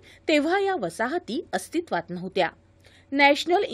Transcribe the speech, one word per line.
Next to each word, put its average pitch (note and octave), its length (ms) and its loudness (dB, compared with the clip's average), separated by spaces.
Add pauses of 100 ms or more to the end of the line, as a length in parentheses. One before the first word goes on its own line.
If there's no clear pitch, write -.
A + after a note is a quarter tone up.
(280)
तेव्हा D#4+ 320 2
या G4 160 0
वसाहती B3 760 -6
अस्तित्वात F#3+ 560 -4
नव्हत्या. F3+ 400 -2 (640)
National C#4+ 480 4 (120)